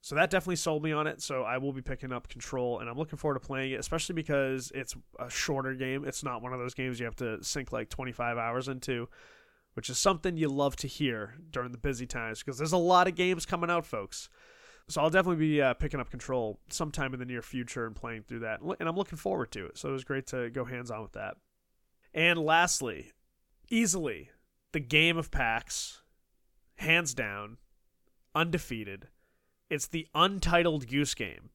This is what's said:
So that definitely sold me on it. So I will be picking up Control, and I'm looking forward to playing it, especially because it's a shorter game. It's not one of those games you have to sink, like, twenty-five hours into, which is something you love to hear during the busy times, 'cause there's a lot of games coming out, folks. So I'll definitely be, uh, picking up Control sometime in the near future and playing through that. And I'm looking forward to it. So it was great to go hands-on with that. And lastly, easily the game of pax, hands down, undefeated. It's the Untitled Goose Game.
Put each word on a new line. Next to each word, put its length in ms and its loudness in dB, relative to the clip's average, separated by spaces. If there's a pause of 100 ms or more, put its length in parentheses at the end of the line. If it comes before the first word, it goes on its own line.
So 120 -8
that 160 6
definitely 260 2
sold 280 0
me 80 2
on 140 2
it. 160 -4
So 200 -2
I 140 0
will 160 -2
be 80 -6
picking 320 -6
up 160 -6
Control, 500 -2
and 100 -6
I'm 100 -6
looking 200 -4
forward 220 0
to 40 -18
playing 280 -2
it, 80 -2
especially 340 -2
because 580 2
it's 220 -6 (240)
a 120 -6
shorter 440 0
game. 300 -2
It's 180 -6
not 200 -4
one 100 -6
of 80 -4
those 140 -4
games 260 -4
you 60 -2
have 100 -6
to 260 -4
sink, 300 -4
like, 160 -4
twenty-five 480 -4
hours 320 -2
into, 400 -4 (640)
which 160 -8
is 100 -2
something 380 2
you 140 2
love 260 2
to 100 -6
hear 520 -2 (120)
during 220 -4
the 60 -12
busy 280 -2
times, 360 -6
'cause 160 -8
there's 140 0
a 40 4
lot 320 8
of 80 -2
games 300 2
coming 240 0
out, 160 2
folks. 420 -8 (580)
So 140 -2
I'll 100 6
definitely 340 6
be, 180 6
uh, 120 6
picking 240 -2
up 120 -6
Control 580 -2
sometime 460 -2
in 60 -6
the 60 -6
near 160 -6
future 440 -4
and 100 -8
playing 280 -8
through 160 -8
that. 200 -4
And 280 -4
I'm 80 -2
looking 220 -4
forward 340 -2
to 120 -6
it. 140 -12
So 100 -6
it 40 -2
was 120 -6
great 240 -4
to 220 -4
go 160 -4
hands-on 360 -8
with 100 -12
that. 260 -8 (800)
And 220 4
lastly, 720 2 (600)
easily 600 0 (400)
the 80 -2
game 380 6
of 160 -4
pax, 720 -2 (720)
hands 360 4
down, 440 -4 (800)
undefeated. 720 -2 (600)
It's 200 -2
the 260 -4
Untitled 720 4
Goose 280 2
Game. 400 -8